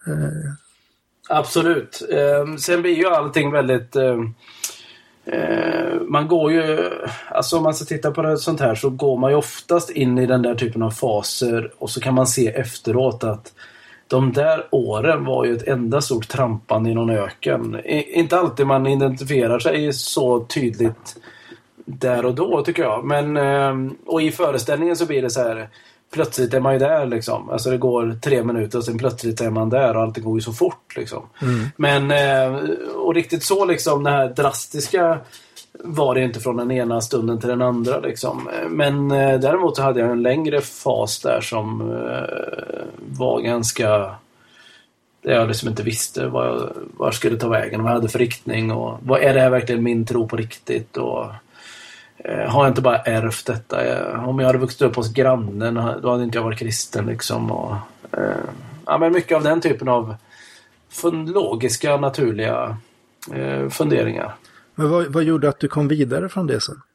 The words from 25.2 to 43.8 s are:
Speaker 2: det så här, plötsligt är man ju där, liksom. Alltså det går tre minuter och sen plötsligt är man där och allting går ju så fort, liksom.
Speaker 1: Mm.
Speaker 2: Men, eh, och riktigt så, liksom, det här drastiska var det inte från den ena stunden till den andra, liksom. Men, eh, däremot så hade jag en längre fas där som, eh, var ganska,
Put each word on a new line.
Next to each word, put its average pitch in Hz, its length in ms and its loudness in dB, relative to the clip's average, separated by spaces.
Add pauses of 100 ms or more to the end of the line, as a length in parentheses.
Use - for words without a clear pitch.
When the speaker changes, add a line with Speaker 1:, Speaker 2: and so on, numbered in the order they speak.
Speaker 2:
det 123 80 0
så 127 120 -2
här, 110 280 -2 (440)
plötsligt 131 400 0
är 131 60 4
man 135 140 2
ju 131 60 2
där, - 260 2
liksom. 113 440 -4
Alltså 117 200 -2
det 127 80 2
går 120 460 0
tre 127 200 2
minuter 117 340 0
och 113 60 -2
sen 113 140 -4
plötsligt 120 440 -2
är 113 80 0
man 110 200 0
där 123 260 2
och 113 80 2
allting 113 200 -6
går 110 140 0
ju 110 40 0
så 113 120 -8
fort, - 420 -2
liksom. - 280 -10 (180)
Speaker 1:
Mm. 123 240 0 (120)
Speaker 2:
Men, 143 340 2
eh, 139 500 2 (340)
och 170 200 0
riktigt 165 280 -2
så, 196 220 2
liksom, 151 380 0
det 143 60 4
här 139 200 2
drastiska 151 880 0 (680)
var 147 320 0
det 131 80 4
inte 117 160 -2
från 120 180 -2
den 120 140 -2
ena 117 300 0
stunden 113 380 0
till 120 100 -2
den 123 120 0
andra, 123 380 0
liksom. - 500 -6 (200)
Men, 143 420 2
eh, 135 280 4
däremot 160 380 2
så 139 60 0
hade 127 160 2
jag 117 120 2
en 120 120 0
längre 147 380 2
fas 113 580 -2
där 120 220 0
som, 110 500 -4
eh, - 920 -6 (240)
var 127 320 0
ganska, 117 480 0 (1300)